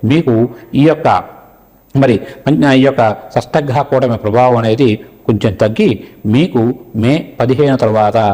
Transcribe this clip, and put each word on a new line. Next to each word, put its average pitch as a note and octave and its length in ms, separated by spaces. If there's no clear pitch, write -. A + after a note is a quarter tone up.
మీకు E3+ 240
ఈ D3 100
యొక్క D3+ 160
మరి C3+ 200
పం-, C#3 160
ఈ C3 80
యొక్క C3+ 220
షష్టగ్రహ C#3+ 460
కూటమి B2+ 360
ప్రభావం A#2+ 400
అనేది A2+ 320
కొంచెం G#2+ 280
తగ్గి, A2+ 360
మీకు A#2+ 360
మే A#2 180
పదిహేను C3 380
తర్వాత G#2+ 400